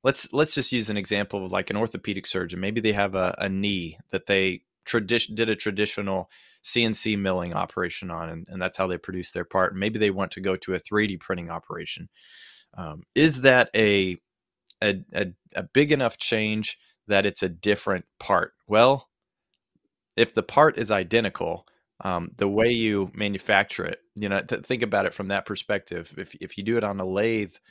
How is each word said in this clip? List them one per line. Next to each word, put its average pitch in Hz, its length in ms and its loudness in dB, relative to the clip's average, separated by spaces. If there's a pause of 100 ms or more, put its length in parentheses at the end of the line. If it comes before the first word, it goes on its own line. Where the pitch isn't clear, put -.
let's, - 300 0
let's 151 200 2
just 139 160 -2
use 110 200 -2
an 104 80 0
example 98 480 -2
of, 90 40 -8
like, 95 200 -4
an 101 80 -2
orthopedic 104 480 -4
surgeon. 92 340 -6
Maybe 107 220 -4
they 107 100 2
have 101 220 0
a, 92 240 0
a 98 100 -4
knee 95 500 -2 (120)
that - 160 -4
they 95 360 2 (220)
tradi-, 113 500 0
did 110 140 0
a 107 80 0
traditional 98 760 -4 (320)
C 120 220 0
N 110 80 0
C 107 240 -2
milling 92 380 -2
operation 92 560 -6
on, 82 180 -8
and, 82 220 -12
and 92 100 -10
that's 90 160 -4
how 95 100 0
they 90 120 -2
produce 90 320 -8
their 87 160 -6
part. 92 280 0
Maybe 107 240 -2
they 104 120 4
want 95 220 -4
to 101 100 -12
go 92 140 0
to 92 180 -6
a 90 40 -4
three 107 280 0
D 95 100 -4
printing 85 340 -6
operation. 82 600 -10 (640)
Um, 82 300 -10 (100)
is 143 260 4
that 127 340 8
a, 101 440 4 (640)
a, 98 200 0 (100)
a, 101 140 -2 (300)
a 90 60 -6
big 147 280 2
enough 135 280 0
change 107 600 -2 (300)
that 98 180 4
it's 98 160 -2
a 95 60 0
different 92 560 0 (160)
part? 90 320 2 (140)
Well, 120 420 4 (1080)
if 113 180 4
the 107 80 2
part - 360 4
is 110 120 -4
identical, 95 760 0 (340)
um, 87 360 -4
the 101 120 0
way 110 220 2
you 107 440 0
manufacture 101 720 0
it, - 140 -8 (140)
you 104 140 -6
know, 98 140 0
th-, - 220 -6
think 120 180 -2
about 104 240 0
it - 80 -4
from 98 140 -8
that 98 180 -2
perspective. 95 720 -6
If, - 220 -14
if - 180 -12
you 98 60 -8
do 113 120 0
it 113 80 0
on 98 160 -4
a 92 60 -4
lathe 104 480 0 (160)